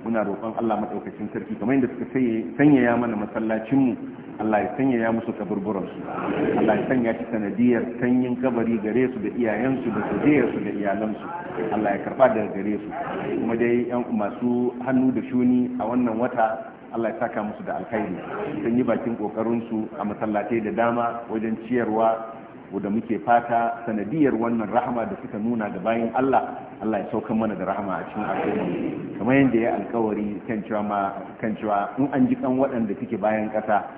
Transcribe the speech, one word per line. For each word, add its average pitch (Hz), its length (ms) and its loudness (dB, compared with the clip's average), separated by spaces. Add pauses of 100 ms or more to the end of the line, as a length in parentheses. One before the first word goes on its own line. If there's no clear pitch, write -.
Muna 113 180 0
roƙon 101 320 -4
Allah 110 240 0
maɗaukacin 104 540 -6
sarki 107 260 -6
kamar 131 220 2
yadda 120 100 2
suka - 220 -6
sanya-, 117 320 2 (100)
sanyaya 131 400 6
mana 117 220 0
masallacinmu, 110 800 0 (400)
Allah 107 240 2
ya 92 160 0
sanyaya 120 340 2
musu 113 220 0
kaburburansu. 98 640 -4 (640)
Allah - 160 4
ya - 100 0
sanya 123 300 2
shi 127 160 -6
sanadiyar 110 500 4 (160)
sanyin 123 400 2
kabari 117 400 2
gare 113 320 2
su 110 80 -8
da 101 140 -2
iyayensu 120 580 0
da 104 100 0 (120)
zuriyarsu 117 480 4
da 101 100 -2
iyalansu. 104 560 -2 (460)
Allah 107 180 0
ya 98 140 -2
karɓa 120 240 4
daga 110 240 0
gare 101 240 -2
su. - 120 -6 (520)
Kuma 113 160 0
dai 120 320 2
yan 120 240 -2
masu 120 600 0 (100)
hannu 131 260 4
da 110 120 0 (100)
shuni 123 480 4
a - 80 0
wannan 120 320 2
wata, 113 500 0 (220)
Allah 113 180 -2
ya - 80 -8
saka 117 240 -2
musu 104 220 -6
da 87 160 -4
alkhairi. 95 340 -4 (480)
Sun 117 140 0
yi 127 80 4
bakin 117 320 0
ƙoƙarinsu 110 720 -2 (100)
a 101 60 -4
masallatai 104 580 -2
da 107 80 -2
dama 117 640 0
wajen 110 320 -2
ciyarwa, 113 680 2 (440)
da 101 160 -2
muke 107 320 -2
fata 117 640 2
sanadiyar 113 480 0
wannan 113 320 0
rahama 120 400 0
da 95 160 -6
suka 92 160 -8
nuna 110 320 0
ga 92 80 -8
bayin 113 400 0
Allah, 131 400 2 (240)
Allah 107 160 0
ya - 160 -4
saukan 110 240 0
mana 110 160 0
da 90 160 -4
rahama 95 320 -4
a - 80 -8
cikin 107 160 -6
al'umma. - 400 -2 (480)
Kamar 123 240 2
yadda 123 240 6
ya 120 160 2
alkawari 104 720 -2
kan 110 160 -2
cewa 104 160 -2
ma, 101 320 -2 (240)
kan 107 160 -2
cewa 104 480 0
in 143 80 0
an 131 160 4
ji 123 80 2
kan 127 240 0
waɗanda 117 400 0
suke 113 160 -4
bayan 107 400 2
ƙasa 107 320 0 (120)